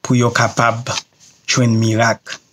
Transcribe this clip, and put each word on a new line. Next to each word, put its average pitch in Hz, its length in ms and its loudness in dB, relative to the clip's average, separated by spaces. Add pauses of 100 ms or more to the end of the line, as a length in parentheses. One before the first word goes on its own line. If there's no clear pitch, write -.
pou 127 160 0
yo 117 160 2
kapab 117 560 0 (560)
jwenn 117 320 2
mirak. 113 580 0 (160)